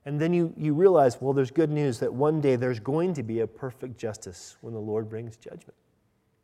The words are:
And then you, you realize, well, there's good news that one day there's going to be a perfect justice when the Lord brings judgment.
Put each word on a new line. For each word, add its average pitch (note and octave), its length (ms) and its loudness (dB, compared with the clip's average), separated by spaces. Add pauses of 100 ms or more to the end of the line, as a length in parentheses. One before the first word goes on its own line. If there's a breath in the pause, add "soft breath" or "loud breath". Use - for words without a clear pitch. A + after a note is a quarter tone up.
And D3 160 -6
then E3+ 140 0
you, E3+ 240 0
you D3+ 160 0
realize, D#3 480 6
well, C3+ 100 0
there's C3+ 200 0
good D#3 180 2
news D3 300 -2
that A#2 120 -2
one D3 300 0
day C3 140 4
there's B2 240 -2
going D#3+ 340 -2
to C3+ 80 -6
be A2+ 180 -4
a G#2+ 60 0
perfect B2+ 500 -14
justice - 640 -12
when A#2 140 -14
the G#2+ 60 -8
Lord G#2+ 280 -4
brings A2+ 280 -12
judgment. - 380 -20 (680)